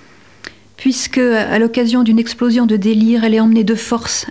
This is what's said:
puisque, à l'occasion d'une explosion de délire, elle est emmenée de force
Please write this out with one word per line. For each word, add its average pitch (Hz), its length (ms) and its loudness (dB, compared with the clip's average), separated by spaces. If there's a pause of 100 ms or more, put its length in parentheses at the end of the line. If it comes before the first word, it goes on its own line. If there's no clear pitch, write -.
(760)
puisque, - 440 -4
à 233 400 0
l'occasion 233 440 0
d'une 226 160 2
explosion 240 460 0
de 214 100 2
délire, 220 480 2
elle 220 120 2
est 220 40 2
emmenée 226 240 4
de 220 120 0
force - 560 -6